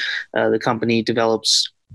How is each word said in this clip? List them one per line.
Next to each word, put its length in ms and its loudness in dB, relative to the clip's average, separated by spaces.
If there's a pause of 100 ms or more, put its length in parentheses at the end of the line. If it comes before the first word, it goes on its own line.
(360)
Uh, 120 2
the 100 2
company 440 0
develops 680 0 (240)